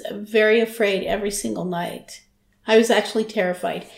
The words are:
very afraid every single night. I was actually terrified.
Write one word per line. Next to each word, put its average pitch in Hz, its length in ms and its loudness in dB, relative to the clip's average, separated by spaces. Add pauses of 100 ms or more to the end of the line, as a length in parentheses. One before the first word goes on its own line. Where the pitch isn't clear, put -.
(120)
very 214 480 2
afraid 208 440 0
every 202 260 -2
single 202 340 -6
night. - 580 -8 (440)
I 220 100 6
was 226 140 6
actually 214 340 0
terrified. 180 640 -4 (120)